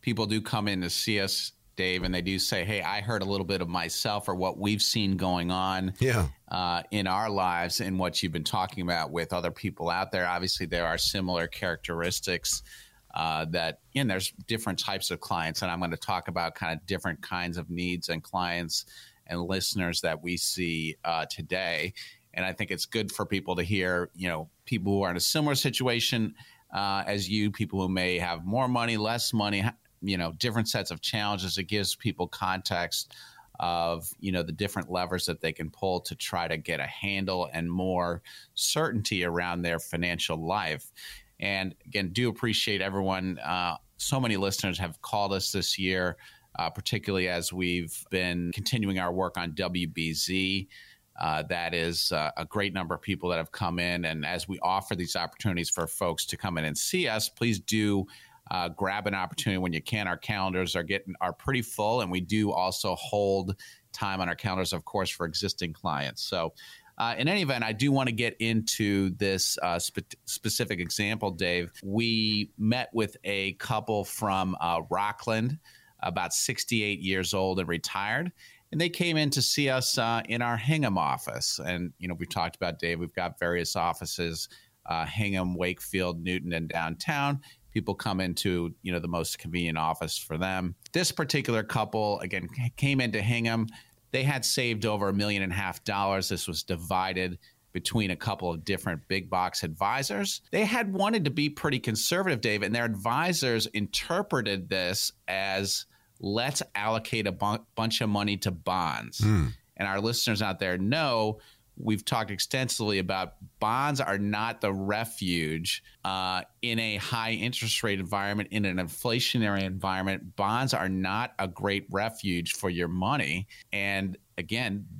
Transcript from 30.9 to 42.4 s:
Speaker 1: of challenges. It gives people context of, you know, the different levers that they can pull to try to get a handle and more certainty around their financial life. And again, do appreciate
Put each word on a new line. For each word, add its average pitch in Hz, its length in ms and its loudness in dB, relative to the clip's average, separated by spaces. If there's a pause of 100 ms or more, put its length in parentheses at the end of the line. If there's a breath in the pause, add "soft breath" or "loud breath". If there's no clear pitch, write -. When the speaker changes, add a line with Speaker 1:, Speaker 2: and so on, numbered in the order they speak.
Speaker 1:
of 82 80 -8
challenges. 101 580 0
It 92 60 -2
gives 101 320 0
people 90 320 -2
context 92 840 -2 (440 loud breath)
of, 85 500 0 (120)
you 95 100 -2
know, 90 140 2
the 82 80 -6
different 95 400 -2
levers 90 340 0
that 85 140 -4
they 82 120 0
can 80 180 -6
pull 92 320 -2
to - 120 -8
try 85 320 -4
to 82 100 -2
get 80 220 -4
a 67 80 -4
handle 95 680 -2
and 82 160 -2
more 87 540 0 (320 loud breath)
certainty 110 720 0
around 87 380 0
their 85 180 0
financial 85 560 -2
life. 80 560 -2 (480 loud breath)
And 95 340 -2 (100)
again, 98 260 -2
do 120 180 2
appreciate 104 520 0